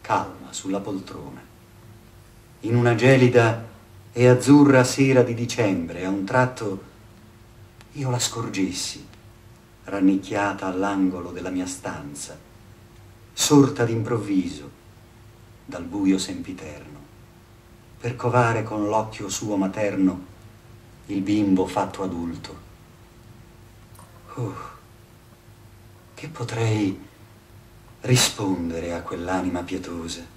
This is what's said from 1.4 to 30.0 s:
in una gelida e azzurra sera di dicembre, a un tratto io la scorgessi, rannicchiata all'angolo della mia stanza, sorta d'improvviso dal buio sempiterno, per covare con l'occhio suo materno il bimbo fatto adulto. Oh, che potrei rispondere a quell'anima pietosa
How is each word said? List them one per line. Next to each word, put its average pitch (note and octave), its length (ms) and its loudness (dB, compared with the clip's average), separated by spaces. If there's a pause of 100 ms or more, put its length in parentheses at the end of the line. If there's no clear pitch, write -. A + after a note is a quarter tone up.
in A#2 160 0
una A#2+ 180 4
gelida A#2+ 720 6 (460)
e B2 160 6
azzurra C3 560 8
sera C3 380 4
di A#2 120 2
dicembre, F#2 720 -2
a F#2+ 60 -2
un G2 140 -2
tratto A#2 640 -2 (1000)
io C#3 160 -6
la A#2+ 100 -2
scorgessi, - 880 -4 (760)
rannicchiata G2 840 0
all'angolo F#2 640 -2
della F2+ 200 -8
mia F#2 160 -4
stanza, D2+ 720 -12 (960)
sorta C3+ 520 4
d'improvviso G#2+ 840 -4 (960)
dal F2 180 -12
buio F#2+ 340 2
sempiterno, - 840 -12 (1000)
per A#2+ 180 -8
covare A2+ 460 2
con G#2+ 240 -4
l'occhio G#2+ 420 -4
suo G#2 280 -4
materno F#2+ 760 0 (760)
il G2+ 140 -4
bimbo F#2+ 460 2
fatto G2 360 -4
adulto. F2 540 -8 (1800)
Oh, A2 200 -6 (1600)
che - 140 -14
potrei A2 680 -2 (1040)
rispondere F2 920 0
a E2 80 -8
quell'anima F2+ 600 -4
pietosa E2+ 600 -10 (140)